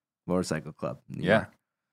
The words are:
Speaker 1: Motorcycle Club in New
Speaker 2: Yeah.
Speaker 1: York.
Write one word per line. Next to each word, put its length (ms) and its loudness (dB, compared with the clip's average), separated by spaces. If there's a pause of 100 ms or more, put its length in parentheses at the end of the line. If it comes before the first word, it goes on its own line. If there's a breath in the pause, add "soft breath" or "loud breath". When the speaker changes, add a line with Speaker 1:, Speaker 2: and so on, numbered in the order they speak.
(260)
Speaker 1:
Motorcycle 460 -2
Club 360 -8
in 120 -8
New 60 -2
Speaker 2:
Yeah. 120 6
Speaker 1:
York. 160 -4 (380)